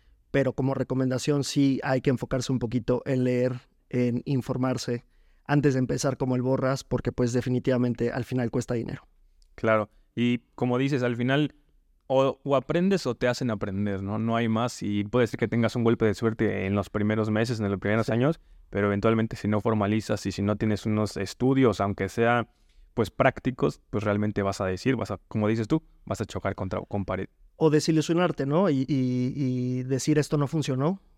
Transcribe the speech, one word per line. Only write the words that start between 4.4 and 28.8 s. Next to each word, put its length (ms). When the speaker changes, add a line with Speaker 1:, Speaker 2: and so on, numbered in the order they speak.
Speaker 1:
antes 280
de 40
empezar 380
como 180
el 80
borras, 400
porque 300
pues 200
definitivamente 800
al 140
final 260
cuesta 240
dinero. 320
Speaker 2:
Claro, 340
y 220
como 240
dices, 240
al 140
final 400
o, 380
o 100
aprendes 500
o 120
te 100
hacen 240
aprender, 500
¿no? 180
No 180
hay 120
más 340
y 200
puede 240
ser 140
que 80
tengas 260
un 80
golpe 220
de 100
suerte 520
en 100
los 120
primeros 420
meses, 280
en 100
los 120
primeros 260
Speaker 1:
Sí. 60
Speaker 2:
años, 280
pero 160
eventualmente 500
si 120
no 120
formalizas 640
y 80
si 80
no 160
tienes 300
unos 300
estudios, 640
aunque 280
sea, 400
pues, 160
prácticos, 720
pues 120
realmente 400
vas 180
a 60
decir, 300
vas 140
a, 80
como 200
dices 200
tú, 140
vas 140
a 40
chocar 300
contra, 260
con 240
pared. 240
Speaker 1:
O 140
desilusionarte, 760
¿no? 240
Y, 180